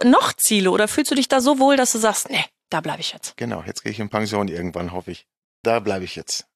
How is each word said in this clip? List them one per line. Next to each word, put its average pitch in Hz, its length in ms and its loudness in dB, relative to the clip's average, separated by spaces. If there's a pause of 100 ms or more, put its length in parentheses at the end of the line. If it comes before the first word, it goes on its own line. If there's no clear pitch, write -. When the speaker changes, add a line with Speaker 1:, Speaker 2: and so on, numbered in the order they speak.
Speaker 1:
noch 262 300 6
Ziele 190 360 2
oder 208 180 2
fühlst - 220 -2
du 294 40 -2
dich 262 140 0
da 269 120 2
so 269 180 2
wohl, 277 180 6
dass 254 160 2
du 233 60 -4
sagst, 214 320 0
"Nee, 160 140 -2 (260)
da 160 100 -2
bleib 156 200 -6
ich - 120 -8
jetzt"? - 240 -16
Speaker 2:
Genau, 110 300 -6
jetzt - 160 -12
gehe 110 100 -6
ich 107 80 -10
in 104 80 -6
Pension 104 400 0
irgendwann, 87 440 -6
hoffe 90 180 -10
ich. - 160 -16 (360)
Da 117 180 2
bleibe 98 260 -2
ich - 100 -12
jetzt. - 400 -10